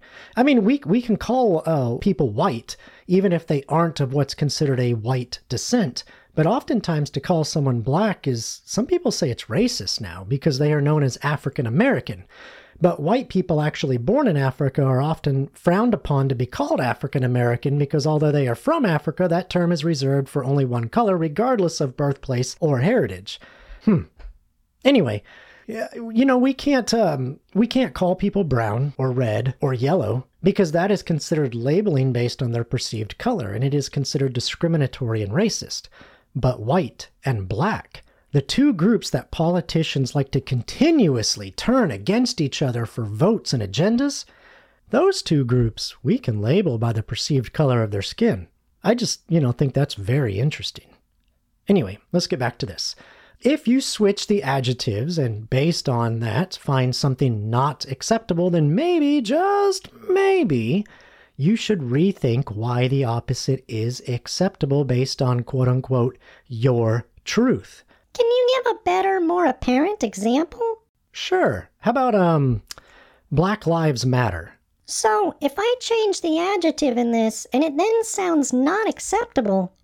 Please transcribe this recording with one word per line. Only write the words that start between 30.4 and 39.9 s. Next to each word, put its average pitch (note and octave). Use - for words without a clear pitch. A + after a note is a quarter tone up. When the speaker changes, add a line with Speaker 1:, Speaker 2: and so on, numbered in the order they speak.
Speaker 1:
because F#3
that E3+
is F#3+
considered D3+
labeling C#3
based A#2+
on A#2+
their A#2
perceived A2
color, D3+
and A2+
it C#3
is C#3+
considered C#3
discriminatory B2
and G2
racist. -
But B2+
white C3
and G#2+
black, B2+
the C#3+
two C#4
groups F#3+
that -
politicians D#3+